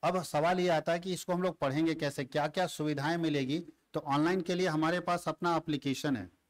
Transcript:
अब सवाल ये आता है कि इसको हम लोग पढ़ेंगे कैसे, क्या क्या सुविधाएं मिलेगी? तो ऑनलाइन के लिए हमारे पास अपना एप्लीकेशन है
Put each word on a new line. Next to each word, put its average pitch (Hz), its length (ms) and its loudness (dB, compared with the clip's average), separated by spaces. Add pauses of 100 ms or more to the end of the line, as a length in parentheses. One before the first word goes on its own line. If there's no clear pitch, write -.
अब 180 200 0
सवाल 165 360 2
ये 180 100 2
आता 160 220 2
है 175 80 2
कि 180 140 -4
इसको 175 200 -2
हम 175 80 0
लोग - 160 0
पढ़ेंगे 151 380 2
कैसे, 143 300 -4
क्या 147 220 -2
क्या 180 200 0
सुविधाएं 151 500 -2
मिलेगी? 147 420 0 (340)
तो - 60 -2
ऑनलाइन 156 420 2
के 180 140 -2
लिए 185 120 0
हमारे 160 320 2
पास 175 280 -2
अपना 170 280 -2
एप्लीकेशन 143 640 -2
है 92 120 -8 (200)